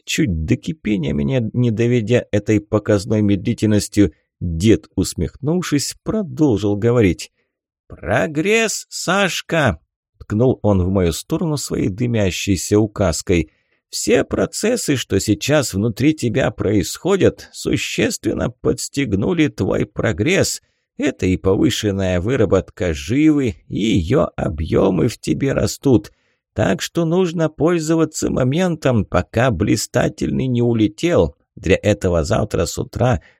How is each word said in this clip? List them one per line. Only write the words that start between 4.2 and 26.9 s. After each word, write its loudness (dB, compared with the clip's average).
дед, 2
усмехнувшись, -4
продолжил 0
говорить. 2
«Прогресс, -2
Сашка!» -2
ткнул 2
он 4
в 0
мою 2
сторону -4
своей -2
дымящейся 0
указкой. 0
Все 0
процессы, -2
что 0
сейчас 0
внутри 0
тебя -2
происходят, 0
существенно -2
подстегнули -2
твой -2
прогресс. -2
Это -2
и 2
повышенная 0
выработка 0
живы, 0
и -6
её 0
объёмы 0
в -6
тебе -2
растут. 0
Так -2
что -4